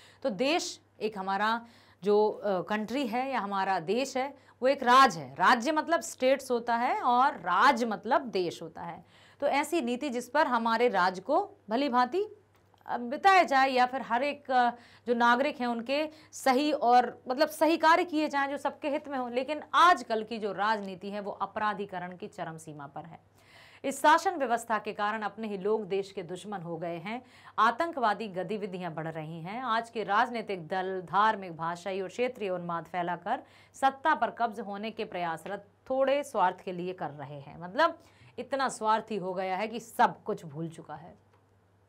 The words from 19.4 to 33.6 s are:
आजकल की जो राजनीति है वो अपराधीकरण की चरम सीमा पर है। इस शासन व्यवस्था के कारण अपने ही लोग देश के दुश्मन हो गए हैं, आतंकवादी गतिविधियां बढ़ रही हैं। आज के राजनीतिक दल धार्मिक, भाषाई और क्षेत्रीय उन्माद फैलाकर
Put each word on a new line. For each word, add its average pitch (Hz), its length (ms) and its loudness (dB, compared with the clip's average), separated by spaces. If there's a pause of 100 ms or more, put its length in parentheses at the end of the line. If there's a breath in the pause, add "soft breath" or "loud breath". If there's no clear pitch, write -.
आजकल 262 500 4
की 226 160 -8
जो 202 120 -4
राजनीति 196 580 -4
है 208 100 -8
वो 202 120 -8
अपराधीकरण 196 840 -6
की 208 100 -12
चरम 160 300 -10
सीमा 147 300 -14
पर 151 180 -14
है। - 280 -20 (520 loud breath)
इस 269 160 -6
शासन 320 340 6
व्यवस्था 233 440 -2
के 208 140 -8
कारण 208 280 -4
अपने 214 260 -8
ही 202 100 -6
लोग 208 280 -2
देश 196 260 -4
के 190 120 -10
दुश्मन 180 380 -10
हो 170 160 -8
गए 170 200 -6
हैं, 214 280 -10 (340 loud breath)
आतंकवादी 233 680 0
गतिविधियां 185 680 -6
बढ़ 160 120 -6
रही 160 340 -10
हैं। 202 200 -10
आज 233 280 -2
के 214 140 -6
राजनीतिक 208 640 -2
दल 185 340 -4
धार्मिक, 190 560 0
भाषाई 175 440 -6
और 185 60 -6
क्षेत्रीय 240 420 -4
उन्माद 175 360 -6
फैलाकर 180 580 -4 (300 soft breath)